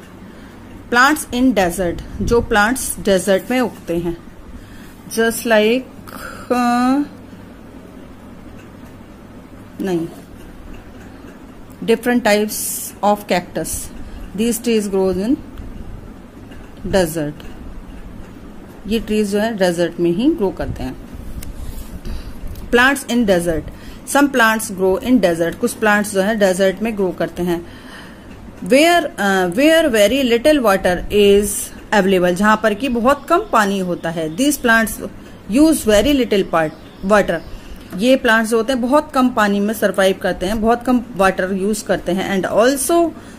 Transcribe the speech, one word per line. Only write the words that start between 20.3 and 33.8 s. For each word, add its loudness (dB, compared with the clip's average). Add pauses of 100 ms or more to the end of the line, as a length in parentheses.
ग्रो 0
करते -6
हैं। -8 (1700)
Plants 2
in 0
desert, 0 (540)
some 4
plants 2
grow 2
in 4
desert, 0
कुछ -2
प्लांट्स 2
जो 2
है 0
डेजर्ट 2
में -2
ग्रो 0
करते -4
हैं। -2 (1000)
Where, 6
uh, 0
where 6
very 4
little 4
water 2
is 6 (440)
available, 4
जहाँ 4
पर 2
कि -4
बहुत 0
कम 2 (100)
पानी 2
होता -4